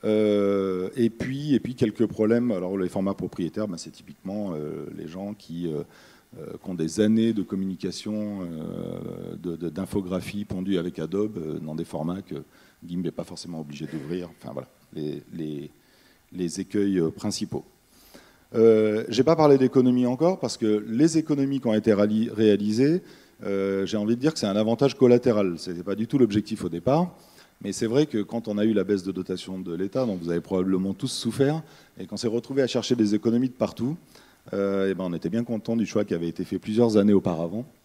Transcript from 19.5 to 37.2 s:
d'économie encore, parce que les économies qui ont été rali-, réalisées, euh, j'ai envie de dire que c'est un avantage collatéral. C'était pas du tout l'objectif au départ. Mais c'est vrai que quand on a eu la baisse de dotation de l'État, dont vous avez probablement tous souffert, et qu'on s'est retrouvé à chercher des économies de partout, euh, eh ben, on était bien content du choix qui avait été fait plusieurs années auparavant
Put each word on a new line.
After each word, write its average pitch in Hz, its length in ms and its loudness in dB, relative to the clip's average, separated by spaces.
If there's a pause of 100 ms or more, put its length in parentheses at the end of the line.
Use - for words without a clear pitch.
d'économie 127 480 4
encore, 160 360 2
parce 123 160 -4
que 107 320 2
les 151 280 4
économies 139 440 0
qui 120 80 -2
ont 107 60 2
été 107 180 4
rali-, 107 360 4
réalisées, 107 720 4 (420)
euh, 98 420 -2
j'ai 107 100 -4
envie 107 200 0
de 120 40 -8
dire 151 120 2
que - 80 -8
c'est 113 80 -2
un 98 80 0
avantage 117 400 2
collatéral. 117 640 4
C'était 87 240 -8
pas 98 100 -2
du 110 140 -4
tout 143 100 0
l'objectif 107 460 2
au 90 40 -2
départ. 139 480 0 (460)
Mais 98 100 -6
c'est 117 140 -2
vrai 135 200 4
que 123 160 -2
quand 117 260 -6
on 104 100 -2
a 104 60 4
eu 113 80 4
la 104 100 2
baisse 95 220 0
de 95 80 -4
dotation 92 460 -6
de 87 160 -8
l'État, 98 300 -2
dont 104 120 -2
vous 85 140 -6
avez 85 100 0
probablement 95 540 0
tous 131 180 -6
souffert, 135 500 0 (360)
et 95 80 -12
qu'on 104 100 -10
s'est 117 120 -2
retrouvé 127 340 -2
à 127 40 4
chercher 120 300 0
des 107 180 4
économies 117 340 2
de 127 60 -8
partout, 117 420 -2 (560)
euh, 98 380 0
eh 95 40 0
ben, 90 120 -6
on 87 80 -4
était 82 140 -4
bien 113 160 -2
content 113 320 -4
du 110 100 0
choix 104 180 0
qui - 100 -2
avait 85 120 -2
été 85 180 -4
fait 95 140 -4
plusieurs 110 380 2
années 104 160 8
auparavant 90 520 2 (200)